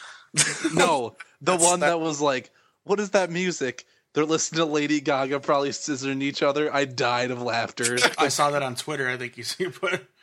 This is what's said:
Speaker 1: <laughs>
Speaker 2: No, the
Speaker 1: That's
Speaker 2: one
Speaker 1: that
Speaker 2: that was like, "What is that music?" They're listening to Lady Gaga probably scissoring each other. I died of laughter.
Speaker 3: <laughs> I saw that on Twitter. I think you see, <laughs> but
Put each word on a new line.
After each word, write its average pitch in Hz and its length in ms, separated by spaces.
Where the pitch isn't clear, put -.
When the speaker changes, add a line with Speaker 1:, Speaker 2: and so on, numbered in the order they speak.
Speaker 1:
<laughs> - 400
Speaker 2:
No, 151 420
the 156 120
Speaker 1:
That's 165 120
Speaker 2:
one 175 160
Speaker 1:
that 147 100
Speaker 2:
that 170 100
was 156 200
like, 135 300
"What 202 160
is 202 100
that 185 200
music?" 170 560
They're 151 120
listening 156 320
to 165 80
Lady 147 340
Gaga 135 400
probably 139 300
scissoring 135 520
each 139 200
other. 147 320
I 143 100
died 123 460
of 123 100
laughter. 117 580
Speaker 3:
<laughs> - 100
I 151 100
saw 147 220
that 143 120
on 127 120
Twitter. 139 340
I 127 80
think 120 220
you 113 60
see, - 300
<laughs> - 60
but 180 220